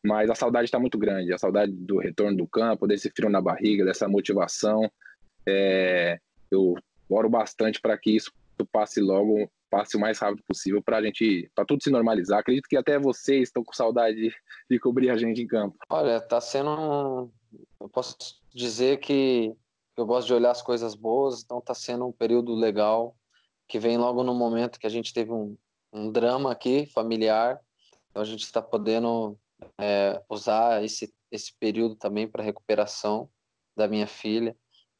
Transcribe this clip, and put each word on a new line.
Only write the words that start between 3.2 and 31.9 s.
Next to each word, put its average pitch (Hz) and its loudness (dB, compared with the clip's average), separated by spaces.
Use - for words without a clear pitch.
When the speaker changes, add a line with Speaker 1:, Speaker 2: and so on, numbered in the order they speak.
Speaker 1:
na 98 2
barriga, 98 2
dessa 92 0
motivação. 101 0
É, 92 2
eu 95 4
oro 110 4
bastante 110 0
pra 107 0
que 107 2
isso - 0
passe 107 0
logo, 101 2
passe 104 0
o - 0
mais 107 -2
rápido 104 -2
possível 98 -2
pra 113 0
gente, 104 0
pra 104 0
tudo 143 -2
se 143 0
normalizar. 107 2
Acredito 127 0
que 139 2
até 143 2
vocês 135 2
estão 120 -4
com - -14
saudade 117 2
de, 113 -2
de 123 4
cobrir 127 2
a 117 2
gente 113 0
em 113 -6
campo. 104 -2
Speaker 2:
Olha, 131 0
tá 117 0
sendo 139 -2
um, 143 -2
eu 104 -16
posso - -6
dizer 123 0
que 127 0
eu 117 -2
gosto 123 0
de 123 4
olhar 120 6
as 120 -4
coisas 117 -4
boas, 117 -2
então 123 -10
tá 123 -8
sendo 123 -6
um 120 -8
período 120 0
legal, 110 0
que 113 -6
vem 117 2
logo 123 0
no 127 0
momento 120 -2
que 110 -6
a 107 -2
gente 113 -6
teve 113 -4
um, 104 -8
um 107 -8
drama 123 0
aqui, 131 0
familiar, 113 0
então 104 -8
a 107 -2
gente 107 -12
tá 113 -2
podendo, 113 -2
é, 101 0
usar 110 0
esse, - -8
esse - -12
período 110 -2